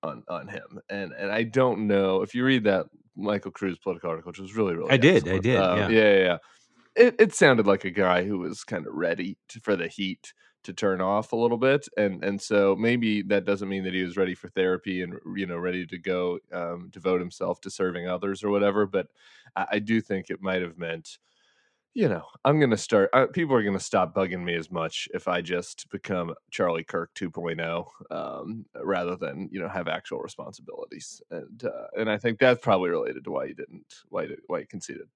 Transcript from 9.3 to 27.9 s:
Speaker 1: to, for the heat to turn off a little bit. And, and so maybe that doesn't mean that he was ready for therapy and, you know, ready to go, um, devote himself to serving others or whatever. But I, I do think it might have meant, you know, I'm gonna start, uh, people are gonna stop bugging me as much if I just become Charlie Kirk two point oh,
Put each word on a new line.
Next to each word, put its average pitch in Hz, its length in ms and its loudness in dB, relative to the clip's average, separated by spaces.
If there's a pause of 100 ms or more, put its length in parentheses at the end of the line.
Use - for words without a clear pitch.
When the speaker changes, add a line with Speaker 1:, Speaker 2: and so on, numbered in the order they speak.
Speaker 1:
to, 117 120 -18
for 104 160 0
the 85 120 -4
heat 95 440 -8 (320)
to 98 80 -12
turn 95 280 -2
off 101 320 0
a 120 40 -2
little 117 220 2
bit. 135 380 2
And, 101 280 0
and 98 180 -2
so 98 340 4
maybe 113 460 0
that 98 220 0
doesn't 101 240 -2
mean 98 160 -4
that 92 100 -4
he 92 80 0
was 90 140 -6
ready 92 180 0
for - 140 -18
therapy 92 540 -2
and, 87 120 -8 (220)
you 95 100 -4
know, 87 100 -8
ready 90 300 -4
to 92 120 -12
go, 90 400 -2 (140)
um, 87 380 -8
devote 92 300 0
himself 90 420 -6
to 95 80 -10
serving 90 380 -4
others 95 340 -4
or 104 80 -2
whatever. 101 360 4
But 95 200 -2 (480)
I, 95 180 -2
I 107 60 0
do 107 220 0
think 95 300 -6
it 90 120 -8
might 92 200 0
have 85 140 -8
meant, 82 420 -10 (760)
you 214 140 2
know, 87 160 -2 (200)
I'm 147 160 6
gonna 120 160 4
start, 101 360 4
uh, 131 200 6
people 160 220 0
are 113 80 4
gonna 101 180 0
stop 92 340 0
bugging 92 300 -2
me 87 120 -2
as 82 140 -6
much 82 440 -6
if - 140 -6
I 90 120 0
just 87 500 -6
become 87 440 -6 (160)
Charlie 85 340 0
Kirk 85 300 -6
two 90 160 -6
point 82 300 -6
oh, 82 280 -4 (220)